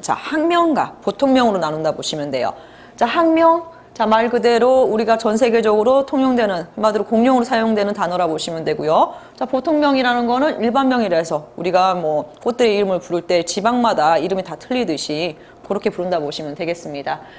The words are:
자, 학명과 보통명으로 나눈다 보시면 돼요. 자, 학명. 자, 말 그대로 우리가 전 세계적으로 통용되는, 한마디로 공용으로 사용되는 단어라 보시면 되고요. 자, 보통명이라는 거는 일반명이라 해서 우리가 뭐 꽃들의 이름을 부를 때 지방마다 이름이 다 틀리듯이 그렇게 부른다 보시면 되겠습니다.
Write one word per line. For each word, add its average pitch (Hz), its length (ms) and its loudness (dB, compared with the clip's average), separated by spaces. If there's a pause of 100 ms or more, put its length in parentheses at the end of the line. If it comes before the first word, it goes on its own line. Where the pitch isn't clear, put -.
자, - 140 -2
학명과 311 880 0
보통명으로 254 560 2
나눈다 156 340 -2
보시면 147 380 -6
돼요. 123 240 -2 (420)
자, 233 100 0
학명. 330 680 2 (180)
자, 220 140 -2
말 226 220 2
그대로 240 540 4
우리가 220 360 2
전 220 180 0
세계적으로 226 720 2
통용되는, 240 680 0
한마디로 208 300 0
공용으로 240 400 2
사용되는 220 480 0
단어라 180 360 -2
보시면 160 360 -6
되고요. 156 500 0 (220)
자, 254 100 -6
보통명이라는 262 800 0
거는 254 360 0
일반명이라 240 540 0
해서 160 400 -4
우리가 185 380 0
뭐 151 380 -4 (100)
꽃들의 233 340 0
이름을 190 240 0
부를 170 220 -4
때 175 220 0
지방마다 190 760 0
이름이 185 240 -2
다 160 140 -12
틀리듯이 165 800 -4 (300)
그렇게 196 240 -2
부른다 180 280 -2
보시면 147 380 -8
되겠습니다. 160 640 -8 (180)